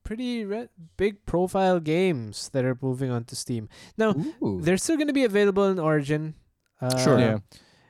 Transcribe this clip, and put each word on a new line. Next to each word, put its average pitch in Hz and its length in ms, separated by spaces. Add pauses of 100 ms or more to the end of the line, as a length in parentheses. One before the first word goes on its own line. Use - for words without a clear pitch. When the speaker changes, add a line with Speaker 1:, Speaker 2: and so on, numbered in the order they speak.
Speaker 1:
pretty 240 400
re-, 220 260 (280)
big 202 280
profile 185 540
games 151 720
that 127 160
are 127 160
moving 131 300
onto 117 240
Steam. 113 340 (280)
Now, 220 180 (260)
Speaker 2:
Ooh. - 200
Speaker 1:
they're 175 160
still 330 200
gonna 294 160
be 269 120
available 202 400
in 190 120
Origin. 151 580 (460)
Uh, 127 160
Speaker 2:
Sure. 127 220
Speaker 3:
Yeah. 110 180 (520)